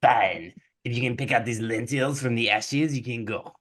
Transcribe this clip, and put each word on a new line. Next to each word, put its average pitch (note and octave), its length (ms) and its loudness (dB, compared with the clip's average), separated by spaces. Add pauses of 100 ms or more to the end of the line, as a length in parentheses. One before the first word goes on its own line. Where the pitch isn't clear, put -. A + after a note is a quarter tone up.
Fine. F#2+ 520 2 (300)
If A#2+ 100 -4
you A#2+ 60 -2
can B2 160 0
pick C3+ 160 -2
out A#2 120 4
these A2+ 160 -4
lentils B2+ 600 -2
from B2+ 140 0
the A2+ 160 2
ashes, C#3 460 0
you B2 60 -2
can A#2 220 -6
go. G#2 360 -6